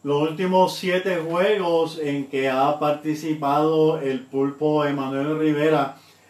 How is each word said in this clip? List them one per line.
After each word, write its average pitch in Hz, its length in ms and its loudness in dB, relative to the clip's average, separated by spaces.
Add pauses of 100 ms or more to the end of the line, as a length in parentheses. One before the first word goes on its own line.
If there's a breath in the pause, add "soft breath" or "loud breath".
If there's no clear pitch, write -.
Los 143 260 0
últimos 185 480 2
siete 185 400 -2
juegos 170 840 0
en 143 260 -4
que 135 220 -2
ha 139 300 2
participado 151 1200 0
el 131 220 -2
pulpo 147 640 0
Emanuel 139 520 -2
Rivera, 151 600 2 (320 loud breath)